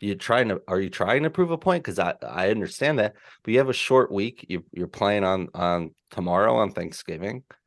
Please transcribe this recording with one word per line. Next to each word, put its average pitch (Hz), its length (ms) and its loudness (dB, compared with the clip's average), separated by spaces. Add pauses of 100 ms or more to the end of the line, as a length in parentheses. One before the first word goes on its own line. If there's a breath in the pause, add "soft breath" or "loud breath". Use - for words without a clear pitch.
you 101 160 -2
trying 117 320 2
to, 95 180 -2
are 92 140 0
you 95 100 -2
trying 110 340 0
to 160 60 -2
prove 180 200 0
a 165 80 -2
point? 180 260 0
'Cause 92 140 -4
I, 87 160 0 (120)
I 90 240 -2
understand 135 480 -2
that, 104 160 0 (300 soft breath)
but 110 80 -2
you 120 60 6
have 135 100 4
a 127 60 -2
short 131 360 4
week. 101 380 -4
You, 87 240 -6
you're 90 160 -6
playing 101 360 2
on, 95 300 0
on 87 360 -2 (200)
tomorrow 95 460 2
on 104 160 0
Thanksgiving. 87 680 -10 (240)